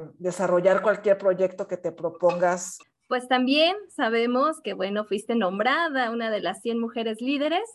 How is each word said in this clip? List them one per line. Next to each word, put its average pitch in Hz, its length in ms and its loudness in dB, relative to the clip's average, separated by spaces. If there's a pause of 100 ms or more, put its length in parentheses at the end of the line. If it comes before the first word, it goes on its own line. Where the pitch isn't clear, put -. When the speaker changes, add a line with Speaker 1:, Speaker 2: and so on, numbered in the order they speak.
(200)
Speaker 1:
desarrollar 180 640 2
cualquier 202 340 2
proyecto 185 500 0
que 180 100 -6
te 170 140 -6
propongas. 175 840 0 (300)
Speaker 2:
Pues 247 200 -2
también 269 480 2 (140)
sabemos 247 720 0
que, 202 120 -6
bueno, 196 300 -2
fuiste 214 300 -4
nombrada 240 800 0
una 233 180 -4
de 214 120 -2
las 180 200 -4
cien 233 180 -2
mujeres 226 420 -4
líderes 294 540 -2